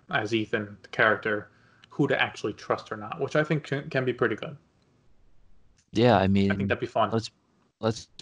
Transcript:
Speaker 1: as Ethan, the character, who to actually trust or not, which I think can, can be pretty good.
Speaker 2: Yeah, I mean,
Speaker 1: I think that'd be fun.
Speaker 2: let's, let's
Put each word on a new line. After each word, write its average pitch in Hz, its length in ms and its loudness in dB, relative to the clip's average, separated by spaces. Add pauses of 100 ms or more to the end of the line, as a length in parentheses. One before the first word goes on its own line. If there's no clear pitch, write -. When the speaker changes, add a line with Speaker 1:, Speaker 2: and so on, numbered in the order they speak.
(100)
Speaker 1:
as 110 240 -2
Ethan, 107 480 -4
the - 60 -20
character, 107 600 2 (420)
who 147 180 0
to - 120 0
actually 110 340 -4
trust - 380 -6
or 110 40 -8
not, 107 240 -12
which 135 160 -4
I 151 80 4
think 156 200 -2
can, 143 260 -6
can 131 140 -2
be 127 80 0
pretty 113 240 0
good. 143 200 -12 (1400)
Speaker 2:
Yeah, 113 260 6
I 95 100 4
mean, 98 220 4
Speaker 1:
I 101 60 0
think 98 120 -2
that'd - 120 -2
be 120 60 -6
fun. 107 260 0
Speaker 2:
let's, 113 180 -2 (500)
let's 110 260 -2 (160)